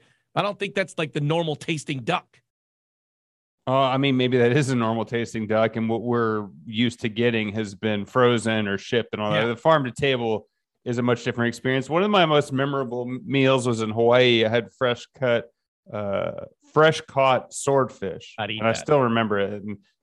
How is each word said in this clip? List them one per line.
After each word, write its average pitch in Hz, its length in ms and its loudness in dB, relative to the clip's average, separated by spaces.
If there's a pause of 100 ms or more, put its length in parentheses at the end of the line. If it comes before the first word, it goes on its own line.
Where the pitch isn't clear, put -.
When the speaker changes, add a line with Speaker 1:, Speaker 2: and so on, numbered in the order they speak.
(360)
Speaker 1:
I 156 80 0
don't 202 140 -6
think 202 180 -8
that's, 190 220 -6
like, 160 160 -6
the 151 80 -4
normal 160 340 -2
tasting 151 440 -8
duck. 160 400 -6 (1300)
Speaker 2:
Uh, 131 140 2
I 135 180 2
mean, 135 200 2
maybe 127 220 2
that 120 120 4
is 135 180 2
a 131 60 0
normal 113 300 0
tasting 113 420 -6
duck, 110 300 2
and 113 100 -2
what 113 140 -2
we're 113 460 -2 (180)
used 117 360 -2
to 120 80 -4
getting 110 440 -2
has 107 220 -6
been 104 300 -4
frozen 113 640 2
or 98 100 -2
shipped - 360 -4
and 104 80 -4
all 104 100 -2
that. 107 120 0
Speaker 1:
Yeah. 117 40 0
Speaker 2:
The 117 80 -4
farm 156 300 2
to 117 60 -6
table 120 560 -2 (360)
is 120 140 -4
a 123 40 0
much 123 220 2
different 120 240 -2
experience. 131 420 -4
One 170 140 0
of 214 80 0
my 190 140 4
most 147 260 2
memorable 131 560 -4
m-, 127 180 -10
meals 131 400 4
was 117 160 0
in 110 80 -2
Hawaii. 117 540 4
I 110 60 2
had 113 240 -2
fresh 120 340 -4 (100)
cut, 120 320 0 (440)
uh, 101 520 -6 (280)
fresh 156 280 4
caught 131 520 0
swordfish, 113 840 -4
Speaker 1:
I'd 107 140 -6
eat 110 80 -8
Speaker 2:
and 113 80 0
I 113 60 4
Speaker 1:
that. - 60 -8
Speaker 2:
still 151 200 2
remember 113 400 2
it. 98 240 -4
And 104 140 -10 (260)